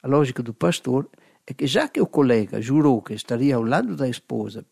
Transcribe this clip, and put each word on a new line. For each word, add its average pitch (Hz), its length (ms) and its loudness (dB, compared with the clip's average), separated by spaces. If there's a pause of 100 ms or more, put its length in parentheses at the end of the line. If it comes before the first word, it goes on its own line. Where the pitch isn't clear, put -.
A 127 60 -6
lógica 135 340 2
do 117 120 -8
pastor 139 540 -2 (380)
é - 60 -16
que, 143 140 -4
já 202 200 0
que 285 140 -6
o 202 60 2
colega 113 560 2
jurou 135 400 2
que - 100 -12
estaria 123 440 -2
ao 117 60 0
lado 175 320 -2
da 139 140 -2
esposa 113 640 -8